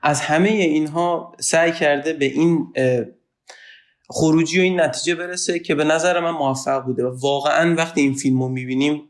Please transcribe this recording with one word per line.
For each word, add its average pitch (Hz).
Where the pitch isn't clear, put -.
از 147
همه 165
اینها 165
سعی 170
کرده 151
به 143
این، 151
اه، 127
خروجی 160
و -
این 185
نتیجه 165
برسه 175
که 165
به 151
نظر 165
من 170
موفق 135
بوده 123
و 127
واقعاً 147
وقتی 165
این 135
فیلم 131
رو 131
می‌بینیم 131